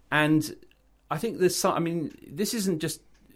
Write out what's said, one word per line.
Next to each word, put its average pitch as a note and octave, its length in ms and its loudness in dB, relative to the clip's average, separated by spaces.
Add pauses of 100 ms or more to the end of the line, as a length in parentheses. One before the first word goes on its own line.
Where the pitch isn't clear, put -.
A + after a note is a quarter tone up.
(100)
And D3+ 460 2 (560)
I D3+ 40 -4
think G#3 220 -4
there's F3+ 160 4
some, - 220 2
I - 20 0
mean, E3 340 -2 (160)
this F3 260 -4
isn't F#3+ 260 0
just D#3 200 -4 (360)